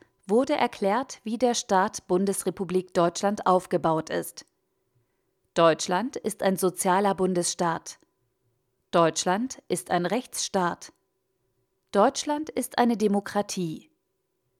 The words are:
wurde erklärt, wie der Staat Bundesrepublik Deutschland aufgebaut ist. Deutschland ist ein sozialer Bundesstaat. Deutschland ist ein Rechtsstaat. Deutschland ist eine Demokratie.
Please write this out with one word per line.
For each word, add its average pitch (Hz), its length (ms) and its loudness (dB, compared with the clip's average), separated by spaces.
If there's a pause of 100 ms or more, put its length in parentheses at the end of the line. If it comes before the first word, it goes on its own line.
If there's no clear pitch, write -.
(280)
wurde 262 260 2
erklärt, 233 680 -2
wie 220 140 -6
der 240 160 2
Staat 208 540 0
Bundesrepublik 185 880 -2
Deutschland 190 520 0
aufgebaut 170 640 0
ist. - 360 -8 (1080)
Deutschland 180 640 2
ist - 260 -8
ein 190 140 2
sozialer 190 580 0
Bundesstaat. 175 840 -2 (920)
Deutschland 180 760 0
ist - 240 -4
ein 175 140 0
Rechtsstaat. - 840 -4 (1000)
Deutschland 285 580 0
ist - 280 -6
eine 240 200 2
Demokratie. 202 920 -2 (720)